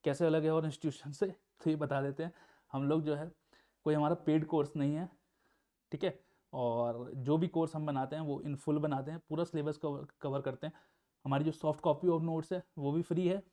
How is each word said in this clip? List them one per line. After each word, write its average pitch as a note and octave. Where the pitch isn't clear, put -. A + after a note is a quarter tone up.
कैसे D3+
अलग D#3
है D#3
और D#3+
इंस्टीट्यूशन D3
से, G3
तो D#3+
ये D#3
बता C#3+
देते C#3+
हैं, E3+
हम C#3
लोग D#3
जो D3
है D#3
कोई D3+
हमारा D3+
पेड D#3
कोर्स D3
नहीं C#3+
है, F3+
ठीक C#3+
है, F3+
और A#2+
जो C#3
भी E3+
कोर्स E3
हम D3+
बनाते C3+
हैं D#3+
वो D3
in C#3+
full D3+
बनाते D3
हैं, E3
पूरा D#3
सिलेबस D3+
कवर, C#3+
कवर C#3
करते C3+
हैं। D#3
हमारी C#3
जो D#3
soft D3+
copy E3
of E3
notes D#3+
है E3+
वो C#3+
भी E3
फ्री F3
है F#3+